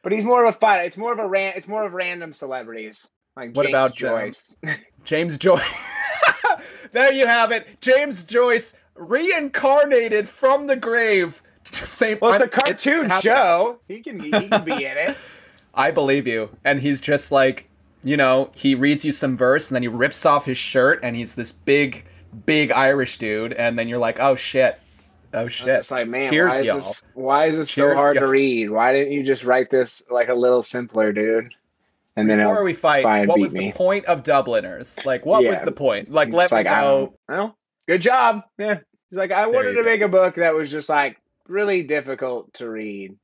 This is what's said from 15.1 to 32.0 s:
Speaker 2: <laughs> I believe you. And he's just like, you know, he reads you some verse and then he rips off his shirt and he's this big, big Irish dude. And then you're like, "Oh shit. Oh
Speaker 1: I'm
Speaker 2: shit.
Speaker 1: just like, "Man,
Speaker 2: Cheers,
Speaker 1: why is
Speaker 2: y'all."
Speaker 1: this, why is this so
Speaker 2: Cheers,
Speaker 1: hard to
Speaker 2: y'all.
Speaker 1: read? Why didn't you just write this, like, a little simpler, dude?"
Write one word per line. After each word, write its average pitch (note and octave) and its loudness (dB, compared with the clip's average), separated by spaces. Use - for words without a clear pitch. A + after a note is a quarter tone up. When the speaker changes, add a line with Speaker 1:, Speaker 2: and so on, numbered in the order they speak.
Speaker 2:
<laughs> - -20
I C#3 2
believe C#3 0
you. A2 -4
And C#3 0
he's C#3 -2
just D3 -2
like, C3+ 2
you C#3 -2
know, C3+ 2
he C3+ 0
reads C#3+ 0
you D#3 -2
some C3+ -4
verse C3 2
and C3+ -4
then B2 -2
he B2 -4
rips A#2+ -2
off C#3+ 4
his B2+ -6
shirt C3+ 2
and A#2+ -6
he's A#2 -10
this A#2 -8
big, C#3 -2
big D3+ 2
Irish C3+ 2
dude. A2 -4
And A#2 -2
then A#2 -4
you're A#2+ -4
like, A2+ -2
"Oh C3+ 4
shit. C3 0
Oh A2+ -4
Speaker 1:
I'm A#2 -6
Speaker 2:
shit. B2+ -8
Speaker 1:
just B2+ 0
like, B2+ -4
"Man, B2+ -4
Speaker 2:
Cheers, E3 2
Speaker 1:
why C3+ 0
is B2 0
Speaker 2:
y'all." G#2 0
Speaker 1:
this, - -8
why C3+ 2
is D#3 0
this D#3 -2
so C#3 0
Speaker 2:
Cheers, C#3+ 4
Speaker 1:
hard C#3+ 4
to C#3 2
Speaker 2:
y'all. C3+ 2
Speaker 1:
read? B2+ 2
Why A#2 2
didn't C#3 0
you C#3+ -2
just C3 0
write B2+ 2
this, B2+ 0
like, A#2+ 0
a B2+ 0
little B2 2
simpler, A2 -2
dude?" A2+ -2